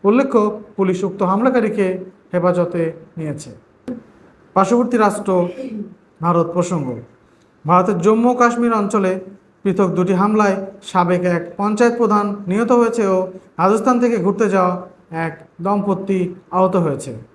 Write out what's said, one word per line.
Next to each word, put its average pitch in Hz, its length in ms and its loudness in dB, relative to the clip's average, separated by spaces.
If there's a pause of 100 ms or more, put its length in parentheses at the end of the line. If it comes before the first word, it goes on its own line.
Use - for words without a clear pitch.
উল্লেখ্য, 214 560 2 (160)
পুলিশ 185 280 0
উক্ত 190 180 -6
হামলাকারীকে 202 800 0 (300)
হেফাজতে 175 580 0 (240)
নিয়েছে। 151 340 -10 (1040)
পার্শ্ববর্তী 226 420 2
রাষ্ট্র 202 520 0 (760)
ভারত 170 300 2
প্রসঙ্গ। 170 480 -4 (640)
ভারতের 180 320 2
জম্মু 220 320 2
ও 247 40 0
কাশ্মীর 240 380 2
অঞ্চলে 196 480 0 (420)
পৃথক 196 240 2
দুটি 180 260 0
হামলায় 202 540 2 (160)
সাবেক 180 420 0
এক 170 320 -2
পঞ্চায়েত 220 400 0
প্রধান 208 400 0 (100)
নিহত 214 260 0
হয়েছে 226 340 2
ও 185 200 0 (320)
রাজস্থান 220 420 4
থেকে 240 160 2
ঘুরতে 196 320 0
যাওয়া 180 340 0 (280)
এক 160 360 -8 (160)
দম্পতি 190 720 -2 (160)
আহত 185 260 2
হয়েছে। 139 400 -2 (180)